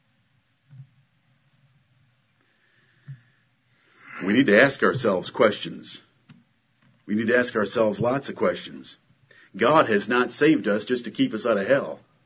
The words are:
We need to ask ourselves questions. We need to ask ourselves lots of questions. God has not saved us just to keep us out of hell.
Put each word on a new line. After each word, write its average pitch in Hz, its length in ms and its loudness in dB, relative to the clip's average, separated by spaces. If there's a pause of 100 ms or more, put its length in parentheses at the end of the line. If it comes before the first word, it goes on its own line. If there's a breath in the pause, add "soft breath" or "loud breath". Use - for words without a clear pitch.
(4000 loud breath)
We 98 100 0
need 135 140 4
to 104 140 6
ask 135 220 2
ourselves 95 480 -2
questions. - 680 -2 (1080)
We 101 80 -2
need 110 140 -2
to 120 80 4
ask 123 180 -2
ourselves 107 440 0
lots 123 300 -2
of 95 60 -12
questions. 85 600 -6 (640 soft breath)
God 135 320 4
has 101 180 0
not 123 220 0
saved 147 380 2
us 107 180 -2
just 123 200 -4
to 110 60 -10
keep 127 220 -2
us 107 100 -8
out 117 140 0
of 98 80 -2
hell. 120 340 -2 (260)